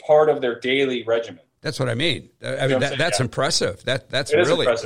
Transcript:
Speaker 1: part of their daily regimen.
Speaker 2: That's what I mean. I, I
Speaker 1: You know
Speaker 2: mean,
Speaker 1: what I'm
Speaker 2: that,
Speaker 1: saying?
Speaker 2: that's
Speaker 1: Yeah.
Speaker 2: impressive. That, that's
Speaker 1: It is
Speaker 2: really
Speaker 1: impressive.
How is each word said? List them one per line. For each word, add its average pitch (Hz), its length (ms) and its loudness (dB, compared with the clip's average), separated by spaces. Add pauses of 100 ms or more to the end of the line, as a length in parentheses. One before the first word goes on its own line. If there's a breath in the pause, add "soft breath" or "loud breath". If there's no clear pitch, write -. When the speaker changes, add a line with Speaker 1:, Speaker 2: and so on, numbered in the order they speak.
Speaker 1:
part 151 220 6
of 135 140 2
their 120 180 -2
daily 127 440 0
regimen. 113 420 -4 (160)
Speaker 2:
That's - 180 -6
what 127 80 -2
I 117 80 -2
mean. 135 340 -2 (140)
I, 113 40 -10
I - 20 -6
Speaker 1:
You 135 80 -4
know - 0 -
Speaker 2:
mean, - 20 -4
Speaker 1:
what 139 140 2
I'm 131 60 2
Speaker 2:
that, 139 100 0
Speaker 1:
saying? 139 100 -8
Speaker 2:
that's 170 200 0
Speaker 1:
Yeah. 131 40 0
Speaker 2:
impressive. 127 640 -2
That, 135 240 -4
that's 139 240 -4
Speaker 1:
It 156 80 4
is 180 80 2
Speaker 2:
really 165 160 2
Speaker 1:
impressive. 117 200 0